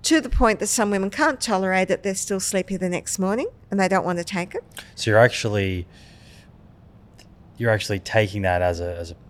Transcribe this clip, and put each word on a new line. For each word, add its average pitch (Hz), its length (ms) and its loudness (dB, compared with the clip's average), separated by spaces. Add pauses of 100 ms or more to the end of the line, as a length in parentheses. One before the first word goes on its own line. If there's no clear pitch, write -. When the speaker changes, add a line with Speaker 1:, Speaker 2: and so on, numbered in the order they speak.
Speaker 1:
to 320 180 4
the 254 100 -10
point 220 300 2
that 214 60 -2
some 208 240 0
women 196 200 0
can't 294 300 0
tolerate 190 500 0
it. - 120 0
They're 190 120 -2
still 190 260 -4
sleepy 190 360 -2
the 180 120 -2
next - 300 -6
morning 214 300 -2 (220)
and 196 80 -2
they 190 100 4
don't 190 160 2
wanna 175 200 -2
take 190 300 -6
it. 466 100 -8 (300)
Speaker 2:
So - 160 -2
you're 107 100 8
actually, 101 680 2 (1700)
you're 117 120 2
actually 104 300 0
taking 104 420 0
that 90 200 2
as 87 180 0
a, 87 160 -6
as 85 140 -10
a 82 60 -14 (140)